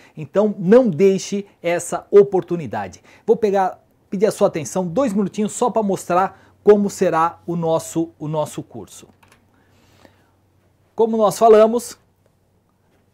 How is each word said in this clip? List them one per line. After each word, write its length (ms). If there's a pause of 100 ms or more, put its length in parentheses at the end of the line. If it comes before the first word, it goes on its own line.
(160)
então 420
não 320
deixe 560 (160)
essa 480
oportunidade. 920 (260)
Vou 80
pegar, 480 (260)
pedir 160
a 60
sua 160
atenção 400
dois 260
minutinhos 380
só 180
pra 140
mostrar 680 (140)
como 260
será 560
o 100
nosso, 600
o 100
nosso 360
curso. 440 (1900)
Como 200
nós 220
falamos, 580 (1200)